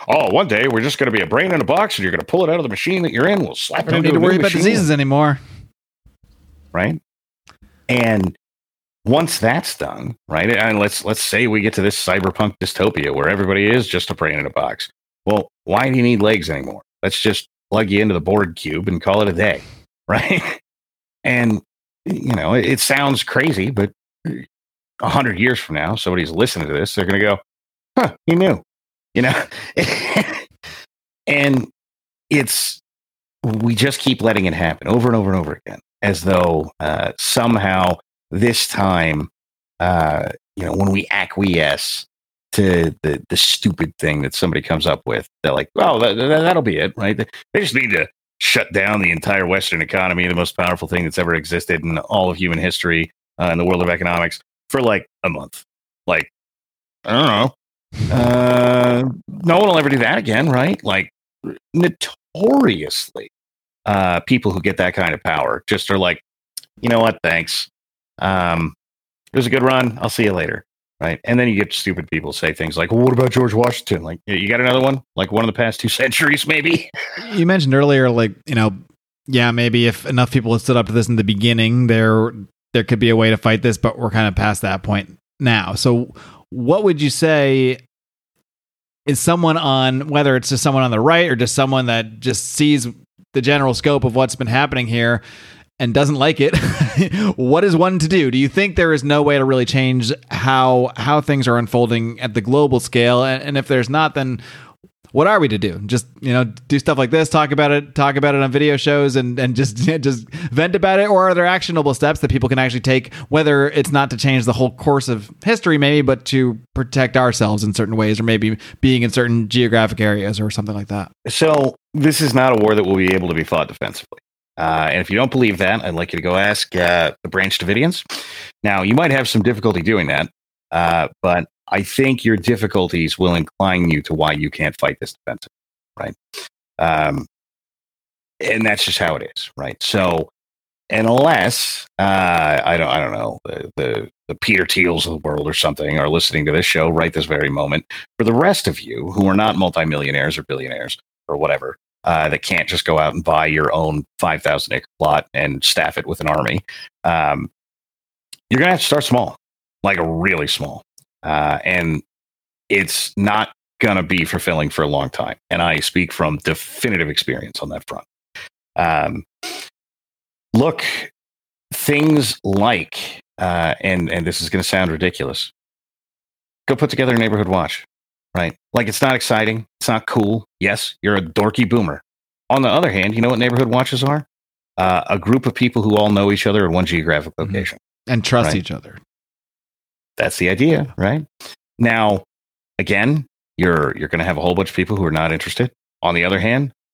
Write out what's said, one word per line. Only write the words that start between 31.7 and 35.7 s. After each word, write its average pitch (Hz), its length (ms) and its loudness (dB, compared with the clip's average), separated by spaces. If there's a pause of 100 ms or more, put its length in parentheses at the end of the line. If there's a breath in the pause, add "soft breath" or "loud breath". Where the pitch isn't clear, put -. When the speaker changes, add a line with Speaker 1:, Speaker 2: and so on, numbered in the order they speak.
Speaker 1:
it's, - 500 -2 (640)
we 113 320 0
just 131 240 0
keep 127 220 0
letting 104 240 2
it 85 80 0
happen 80 340 -2
over 117 200 2
and 117 80 2
over 98 160 0
and 92 80 2
over 73 260 -6
again, - 140 -14 (220)